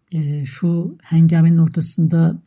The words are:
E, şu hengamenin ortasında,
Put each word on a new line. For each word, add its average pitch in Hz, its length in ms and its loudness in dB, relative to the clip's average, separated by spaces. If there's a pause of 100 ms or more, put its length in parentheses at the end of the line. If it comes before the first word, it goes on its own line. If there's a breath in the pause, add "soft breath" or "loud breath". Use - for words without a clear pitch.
(120)
E, 147 340 -4
şu 170 560 -4
hengamenin 165 560 2
ortasında, 165 880 0